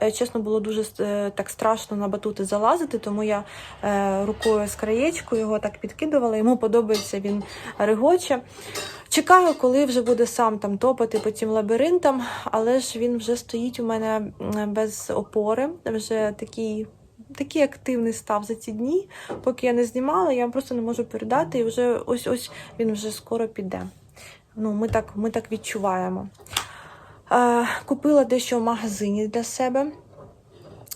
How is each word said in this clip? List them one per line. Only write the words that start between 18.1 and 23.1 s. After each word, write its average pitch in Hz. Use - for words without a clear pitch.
став 208
за 220
ці 226
дні. 269
Поки 254
я 247
не 240
знімала, 285
я 247
вам 240
просто 262
не 240
можу 233
передати, 247
і 233
вже 240
ось-ось 247
він 220
вже 214